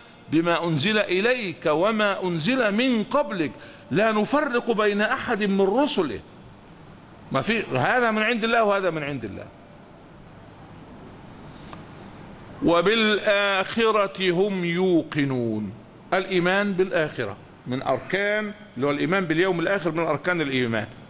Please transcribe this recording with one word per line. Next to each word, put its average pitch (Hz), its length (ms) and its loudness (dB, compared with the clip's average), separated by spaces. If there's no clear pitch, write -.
بما 165 320 2
أنزل 170 340 2
إليك 202 680 0
وما 196 560 2
أنزل 196 520 0
من 233 300 2
قبلك 214 480 -2
لا 214 220 2
نفرق 247 580 0
بين 208 300 2
أحد 226 420 -2
من 196 180 2
رسله". 196 600 2
ما 135 100 0
في، 214 200 0
هذا 208 480 2
من 214 120 0
عند 220 220 0
الله 233 200 4
وهذا 196 260 2
من 156 120 -4
عند 139 220 -6
الله. 95 220 -10
"وبالآخرة 202 1700 2
هم 185 320 0
يوقنون". 139 1080 0
الإيمان 190 580 0
بالآخرة 156 640 -2
من 127 160 -4
أركان، 202 720 -2
اللي 127 100 -2
هو 143 40 2
الإيمان 151 340 0
باليوم 170 360 0
الآخر، 175 300 0
من 160 160 -2
أركان 165 340 -2
الإيمان. 123 460 0